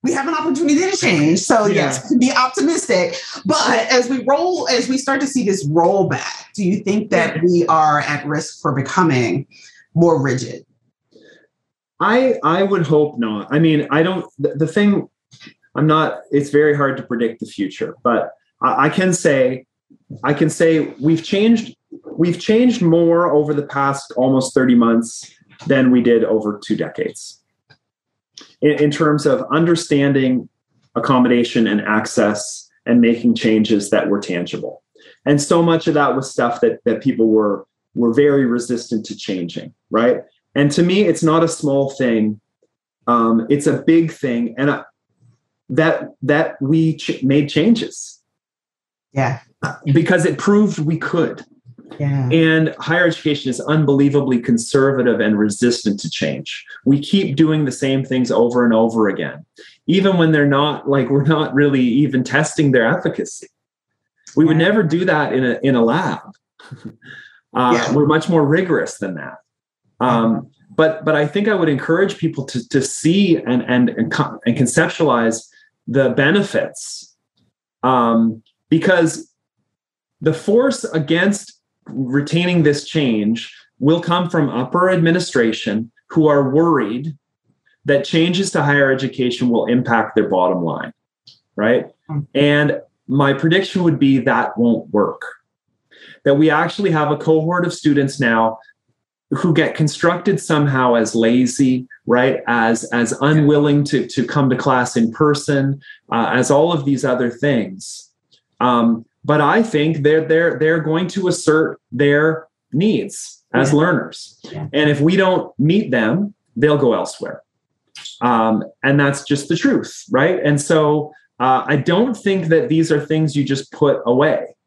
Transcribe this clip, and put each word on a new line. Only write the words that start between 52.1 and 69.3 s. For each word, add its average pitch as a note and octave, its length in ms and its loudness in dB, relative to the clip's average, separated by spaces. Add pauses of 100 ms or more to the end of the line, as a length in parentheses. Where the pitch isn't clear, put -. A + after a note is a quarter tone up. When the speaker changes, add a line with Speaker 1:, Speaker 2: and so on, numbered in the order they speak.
Speaker 2:
And D#3+ 480 2
higher E3+ 280 0
education D3+ 440 -2
is B2 100 -6
unbelievably C#3 840 2
conservative B2 800 0
and G#2+ 180 2
resistant G#2 640 0
to E2 100 -8
change. - 540 -8 (200)
We C#3 160 2
keep D#3+ 360 -2
doing D#3 280 2
the B2+ 80 -4
same C3+ 320 -2
things B2+ 260 -2
over A#2+ 340 2
and A#2 100 4
over A2+ 340 2
again, E2 360 -6 (420)
even F#3 320 2
when D#3+ 140 4
they're C#3+ 160 4
not, C#3+ 400 0
like, C#3 220 0
we're C#3 140 2
not D3+ 300 0
really C#3 280 2
even B2+ 420 0
testing D3 480 0
their A#2 140 4
efficacy. - 600 -4 (880)
We D3+ 80 4
would D#3 140 4
Speaker 1:
Yeah. E3 100 4
Speaker 2:
never G#3+ 140 2
do E3+ 240 0
that D3+ 260 0
in C3 120 0
a, A#2+ 180 -2
in C3 120 2
a A#2 100 2
lab. C3 360 -2 (500)
<laughs> - 0 - (840)
Uh, B2 180 2
Speaker 1:
Yeah. A#2+ 220 0
Speaker 2:
we're D3 120 4
much D#3 220 0
more E3 160 4
rigorous D#3+ 540 0
than F#2+ 160 -8
that. C2 220 -14 (640)